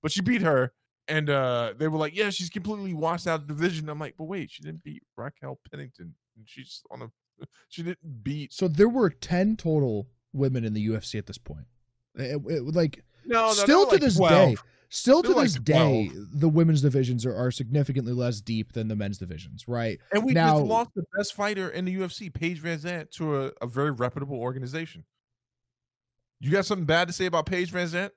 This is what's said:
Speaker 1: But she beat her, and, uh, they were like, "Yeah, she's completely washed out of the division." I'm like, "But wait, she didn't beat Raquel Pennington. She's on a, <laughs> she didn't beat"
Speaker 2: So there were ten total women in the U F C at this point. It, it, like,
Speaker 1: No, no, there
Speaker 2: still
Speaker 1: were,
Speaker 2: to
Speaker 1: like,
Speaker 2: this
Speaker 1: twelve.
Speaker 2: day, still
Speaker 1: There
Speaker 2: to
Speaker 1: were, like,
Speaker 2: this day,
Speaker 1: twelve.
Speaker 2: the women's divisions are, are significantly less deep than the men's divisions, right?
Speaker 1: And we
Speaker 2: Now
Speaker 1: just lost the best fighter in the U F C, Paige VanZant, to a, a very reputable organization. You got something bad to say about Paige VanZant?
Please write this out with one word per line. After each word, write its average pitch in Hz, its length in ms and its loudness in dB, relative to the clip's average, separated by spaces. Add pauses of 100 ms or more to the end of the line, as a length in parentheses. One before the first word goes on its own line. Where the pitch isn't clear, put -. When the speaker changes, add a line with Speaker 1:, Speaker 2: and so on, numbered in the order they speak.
Speaker 1:
But 156 100 -4
she 202 100 -2
beat 214 200 2
her, 135 320 2 (340)
and, 151 220 0
uh, 123 480 0
they 156 100 -2
were 156 100 -2
like, 156 180 -2
"Yeah, 208 140 0
she's 180 200 -6
completely 196 440 -6
washed 165 340 -4
out 160 140 0
of 143 60 -16
the 151 60 -8
division." 160 340 -2
I'm 151 120 -10
like, 151 180 -10
"But 160 80 -12
wait, 175 260 -10
she - 120 -20
didn't 160 200 -14
beat 151 200 -16 (120)
Raquel 135 440 -12 (120)
Pennington. 123 440 -16 (280)
She's - 380 -20 (100)
on 123 120 -14
a, 113 80 -16 (280)
<laughs> 135 80 -18 (220)
she 170 140 -12
didn't 160 400 -10
beat" 143 280 -8
Speaker 2:
So - 160 -2
there 175 220 6
were 233 200 2
ten 190 460 0
total 135 540 0 (240)
women 127 320 0
in 110 80 -2
the 107 80 -2
U 110 160 0
F 104 80 -8
C - 120 -8
at 104 80 -8
this - 120 -14
point. - 300 -16 (480)
It, 135 320 -6
it, 156 280 -4
like, 165 280 2 (220)
Speaker 1:
No, 226 220 2
no, 220 80 4
there 202 100 2
Speaker 2:
still 311 140 8
Speaker 1:
were, 403 60 8
Speaker 2:
to - 80 2
Speaker 1:
like, 381 80 6
Speaker 2:
this 233 160 4
Speaker 1:
twelve. 160 340 8
Speaker 2:
day, 104 60 0 (320)
still 302 340 6
Speaker 1:
There - 80 2
Speaker 2:
to - 40 8
Speaker 1:
were, 233 60 6
like, 220 100 4
Speaker 2:
this 135 80 -4
day, 139 500 4
Speaker 1:
twelve. 104 300 -10
Speaker 2:
the 160 80 4
women's 160 360 6
divisions 123 420 2
are, 120 100 -4
are 123 140 0
significantly 127 640 -2
less 123 260 -2
deep 110 340 -4
than 110 140 -4
the 110 80 -4
men's 101 220 -4
divisions, - 500 -12
right? 117 300 -4 (160)
Speaker 1:
And 214 100 2
we 262 100 2
Speaker 2:
Now 160 260 6
Speaker 1:
just 147 100 0
lost 233 260 2
the 190 80 -6 (140)
best 202 160 -4
fighter 202 360 -4
in 180 160 -6
the 185 80 -2
U 190 100 -4
F 180 80 -6
C, 202 180 -14
Paige 165 320 -6
VanZant, 165 520 -6
to 147 320 -2
a, - 60 -6 (100)
a 120 60 -6
very 135 240 0
reputable 131 460 -4
organization. 131 680 -8 (1300)
You 135 120 -2
got 190 140 2
something 190 200 -2
bad 165 220 2
to 175 60 -8
say 190 120 -2
about 170 220 -2
Paige 180 240 -4
VanZant? 180 440 -4